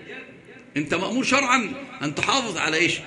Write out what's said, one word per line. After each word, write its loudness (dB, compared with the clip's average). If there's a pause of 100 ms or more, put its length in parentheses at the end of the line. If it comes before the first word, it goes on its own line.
(760)
أنت 0
مأمور 0
شرعا 2 (300)
أن -2
تحافظ 0
على 2
إيش؟ 2